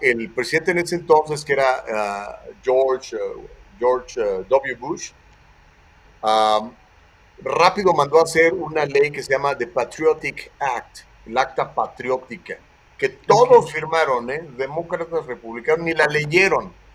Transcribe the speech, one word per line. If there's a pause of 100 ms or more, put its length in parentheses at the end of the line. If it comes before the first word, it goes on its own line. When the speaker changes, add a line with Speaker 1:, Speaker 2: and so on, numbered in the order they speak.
Speaker 1:
el
presidente
en
ese
entonces,
que
era,
ah, (220)
George,
ah, (400)
George,
ah,
W
Bush, (1120)
ah, (720)
rápido
mandó
a
hacer
una
ley
que
se
llama
The
Patriotic
Act, (260)
el
Acta
Patriótica, (400)
que
todos
Speaker 2:
Ok.
Speaker 1:
firmaron,
¿eh? (140)
Demócratas,
republicanos,
ni
la
leyeron. (240)